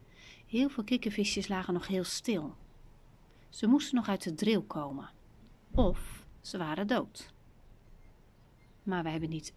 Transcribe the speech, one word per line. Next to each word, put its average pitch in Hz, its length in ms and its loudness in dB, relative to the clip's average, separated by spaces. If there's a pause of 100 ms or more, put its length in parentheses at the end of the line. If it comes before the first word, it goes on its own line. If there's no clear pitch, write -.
(460)
Heel 262 220 2
veel 240 160 -4
kikkervisjes 208 640 -2
lagen 185 260 -2
nog 175 120 -2
heel 185 180 0
stil. 175 520 -4 (920)
Ze - 180 -2
moesten 277 280 6
nog 240 140 2
uit 196 140 0
de 170 120 -4
dril 208 280 4
komen. 143 480 -6 (600)
Of - 560 2 (140)
ze - 180 -10
waren 165 280 -2
dood. - 460 -2 (1500)
Maar 185 200 -2
we 160 60 -2
hebben 160 200 -4
niet 160 280 -8